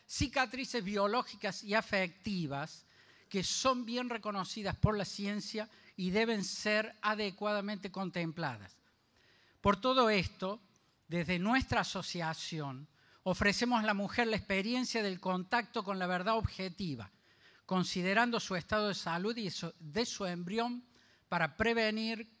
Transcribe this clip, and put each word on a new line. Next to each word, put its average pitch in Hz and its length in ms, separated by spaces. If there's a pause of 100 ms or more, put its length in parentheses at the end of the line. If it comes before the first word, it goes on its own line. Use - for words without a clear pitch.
cicatrices 247 760
biológicas 202 800
y 202 100
afectivas 180 1120 (440)
que 190 140
son 254 420
bien 247 240
reconocidas 202 680
por 214 220
la 190 80
ciencia 208 640 (260)
y 185 140
deben 220 340
ser 214 580
adecuadamente 208 920
contempladas. 165 840 (840)
Por 196 180
todo 254 300
esto, 196 500 (480)
desde 170 320
nuestra 233 420
asociación, 160 1040 (360)
ofrecemos 214 580
a 214 40
la 214 80
mujer 202 340
la 220 80
experiencia 220 680
del 185 160
contacto 185 640
con 190 160
la 180 80
verdad 185 300
objetiva, 175 720 (540)
considerando 190 720
su - 160
estado 208 320
de 196 80
salud 185 420
y 208 120
su, 165 300
de 165 260
su - 200
embrión 214 580 (460)
para 165 260
prevenir, 220 720 (140)